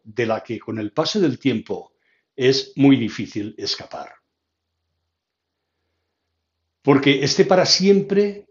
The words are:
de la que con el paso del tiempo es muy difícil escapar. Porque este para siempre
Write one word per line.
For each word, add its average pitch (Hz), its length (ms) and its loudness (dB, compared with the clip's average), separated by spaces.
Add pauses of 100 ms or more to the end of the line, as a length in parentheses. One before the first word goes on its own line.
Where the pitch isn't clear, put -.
de 113 220 -6
la 110 180 -4
que 110 160 -10
con 110 180 -10
el 104 140 -8
paso 160 300 -2
del 143 180 0
tiempo 107 540 -6 (420)
es 135 400 0
muy 139 220 6
difícil 107 600 -8
escapar. - 560 -12 (2750)
Porque 135 420 2
este 160 220 2
para 185 200 2
siempre 202 840 0